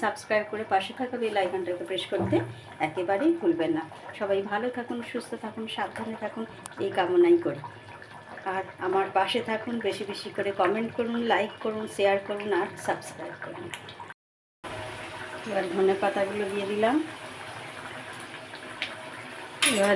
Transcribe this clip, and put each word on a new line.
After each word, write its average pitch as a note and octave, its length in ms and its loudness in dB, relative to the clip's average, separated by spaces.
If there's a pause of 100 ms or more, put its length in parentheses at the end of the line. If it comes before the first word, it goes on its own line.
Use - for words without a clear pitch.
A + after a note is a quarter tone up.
সাবস্ক্রাইব G#3+ 480 2
করে G#3+ 120 -4 (100)
পাশে F#3+ 260 4
থাকা B3+ 220 -4
বেল G#3+ 200 0
আইকনটাকে F3+ 480 0
প্রেস F#3+ 220 -2
করতে G3 240 2 (520)
একেবারেই G3 440 2 (100)
ভুলবেন E3 360 4
না। D#3+ 60 -2 (360)
সবাই G3 200 2 (120)
ভালো G#3+ 160 0 (100)
থাকুন, A#3+ 200 -4 (140)
সুস্থ A#3 200 -4 (120)
থাকুন, A3 200 -8 (120)
সাবধানে A3 480 -4
থাকুন, A3 200 -6 (400)
এই G3 140 0
কামনাই F3 480 8
করি। C#3+ 160 -2 (920)
আর F#3+ 100 -2 (240)
আমার F#3+ 200 4 (100)
পাশে G3 220 4 (100)
থাকুন, A3 260 -2 (120)
বেশি F#3+ 240 0
বেশি G#3 240 -8
করে G3+ 140 0 (120)
কমেন্ট G#3+ 360 4
করুন, A#3 200 0 (140)
লাইক G3+ 220 4 (100)
করুন, G#3+ 220 -2 (100)
শেয়ার G3 220 6 (100)
করুন G#3 220 -4 (120)
আর G#3 60 2 (180)
সাবস্ক্রাইব - 500 -4 (100)
করুন। - 200 -10 (1800)
এবার G3 180 0 (100)
ধনে F#3+ 180 6 (100)
পাতাগুলো G3+ 400 2 (100)
দিয়ে G3 180 -2
দিলাম। A3 240 4 (2750)
এবার G3 180 6